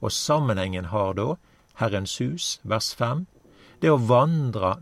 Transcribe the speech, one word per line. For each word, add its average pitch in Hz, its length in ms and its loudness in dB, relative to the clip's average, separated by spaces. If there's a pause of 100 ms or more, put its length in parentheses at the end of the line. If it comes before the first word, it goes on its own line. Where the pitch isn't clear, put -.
og - 120 -2
sammenhengen 95 800 0
har 98 240 0
da 123 180 -2 (460)
Herrens 98 400 -2
hus, 147 420 -4
vers 92 300 -2
fem, 139 320 -4 (580)
det 160 80 4
å 143 80 6
vandre 123 840 2